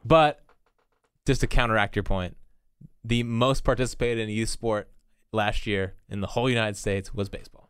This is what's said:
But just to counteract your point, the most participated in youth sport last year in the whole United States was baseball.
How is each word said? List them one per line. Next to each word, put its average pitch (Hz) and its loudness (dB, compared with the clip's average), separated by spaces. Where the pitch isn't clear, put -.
But 151 6
just 135 0
to 123 2
counteract 110 2
your 101 0
point, 90 -4
the 120 0
most 120 2
participated 120 0
in - -
youth 107 -2
sport 104 -4
last 107 0
year 95 -2
in - -8
the 95 -4
whole 123 0
United 110 0
States 98 -4
was 101 -6
baseball. - -18